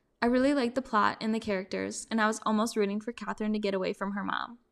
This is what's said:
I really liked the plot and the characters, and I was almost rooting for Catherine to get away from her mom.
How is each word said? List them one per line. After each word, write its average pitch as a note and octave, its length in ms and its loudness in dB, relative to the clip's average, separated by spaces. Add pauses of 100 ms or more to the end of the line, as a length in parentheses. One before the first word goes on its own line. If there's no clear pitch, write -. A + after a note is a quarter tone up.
(220)
I A#3 60 4
really B3+ 260 4
liked B3 220 0
the C4 60 -2
plot G#3 400 2
and A3 120 0
the A3+ 60 0
characters, G3 720 -4
and A3+ 80 2
I G#3+ 80 4
was A3 180 0
almost A3 300 2
rooting G#3 240 2
for A#3 120 -8
Catherine G#3+ 420 -4
to G#3+ 60 0
get G3 140 0
away F#3 200 0
from G3 180 -6
her G3+ 120 -4
mom. - 360 -6 (120)